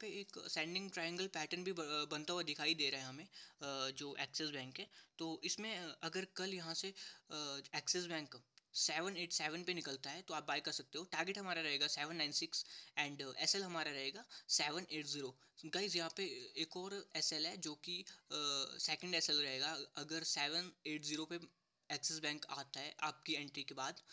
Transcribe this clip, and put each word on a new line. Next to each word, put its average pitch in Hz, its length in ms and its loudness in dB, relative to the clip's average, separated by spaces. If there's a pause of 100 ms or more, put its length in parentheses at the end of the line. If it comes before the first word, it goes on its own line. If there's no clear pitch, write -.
पे 220 60 -4
एक 196 420 -6
सेंडिंग 180 420 0
ट्रायंगल 175 360 0
पैटर्न 170 360 -2
भी 190 80 2
ब-, 151 400 2
बनता 151 220 0
हुआ 175 100 2
दिखाई 151 300 2
दे 147 160 4
रहा 135 120 0
है 131 60 -6
हमें, 139 180 -8
अ, 135 640 -4
जो 139 260 -4
एक्सिस 139 340 0
बैंक 135 300 -4
है। 202 100 -8 (280)
तो 165 260 -2
इसमें, 208 360 0
अ, 165 240 -6
अगर 185 220 0
कल 185 280 -2
यहाँ 165 200 -4
से, 190 200 0 (380)
अ, 147 300 -4 (140)
एक्सिस 180 300 4
बैंक 160 300 -2 (380)
सेवन 170 440 4
एट 170 160 0
सेवन 156 300 2
पे 180 100 2
निकलता 143 360 -2
है 160 120 -6
तो 165 120 -6
आप 151 140 0
बाय 147 120 4
कर 151 120 -2
सकते 143 280 -4
हो। 175 60 -6
टारगेट 175 320 0
हमारा 185 240 0
रहेगा 147 260 4
सेवन 151 280 0
नाइन 151 160 2
सिक्स - 340 0 (340)
and, 143 220 0
अ, 135 160 -4
एसएल 196 260 4
हमारा 165 280 0
रहेगा 139 340 -2 (240)
सेवन 156 420 4
एट 151 140 -2
ज़ीरो। 139 340 -4 (260)
गाइस 180 300 2
यहाँ 165 220 0
पे 196 60 0 (340)
एक 160 200 -2
और 190 380 -4
एसएल 156 300 2
है 190 120 -2
जो 170 180 -4
कि, 175 260 -6
अ, 190 40 -18 (760)
सेकंड 170 360 0
एसएल 151 260 6
रहेगा। 143 360 0 (200)
अगर 156 260 -2
सेवन 160 480 2 (160)
एट 151 160 0
ज़ीरो 151 220 0
पे 170 100 -4 (560)
एक्सिस 156 280 0
बैंक 147 260 0
आता 139 340 -6
है 143 200 -6
आपकी 156 340 -2
एंट्री 143 300 -2
के 139 100 -8
बाद 135 280 -2 (120)